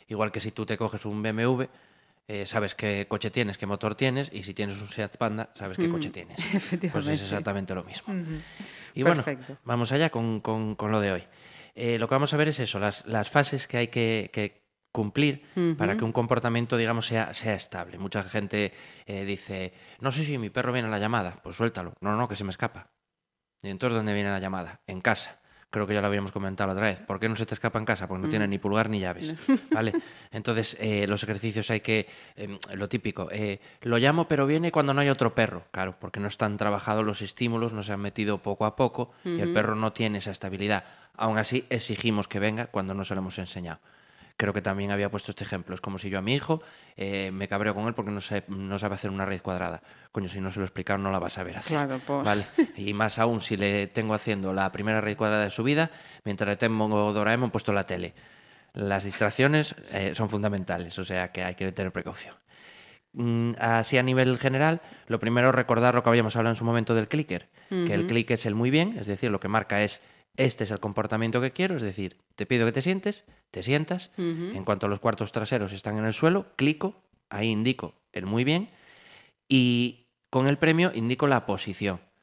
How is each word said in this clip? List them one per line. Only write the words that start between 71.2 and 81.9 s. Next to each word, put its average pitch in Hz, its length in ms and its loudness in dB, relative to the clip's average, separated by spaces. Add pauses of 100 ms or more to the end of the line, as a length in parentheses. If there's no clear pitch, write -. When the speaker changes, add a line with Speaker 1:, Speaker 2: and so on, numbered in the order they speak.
Speaker 1:
que 131 80 0
quiero", 185 260 0
es 120 60 -4
decir, 95 340 -4 (200)
te 104 100 -4
pido 120 180 4
que 113 80 4
te 135 100 0
sientes, 190 420 -2 (260)
te 92 140 -6
sientas, 156 520 0
Speaker 2:
Ujú. 170 380 -4
Speaker 1:
en 190 100 -6
cuanto 190 220 2
los 101 140 0
cuartos 110 320 0
traseros 107 400 0
están 104 260 -4
en 110 60 0
el 110 80 2
suelo, 180 420 2
clico, 151 480 0 (280)
ahí 107 200 0
indico 110 500 0 (120)
el 92 140 -6
"muy 113 180 2
bien", 170 240 2 (800)
y 123 580 4 (240)
con 131 160 4
el 143 100 4
premio 160 380 4
indico 120 320 0
la 131 200 4
posición, 98 540 -2 (220)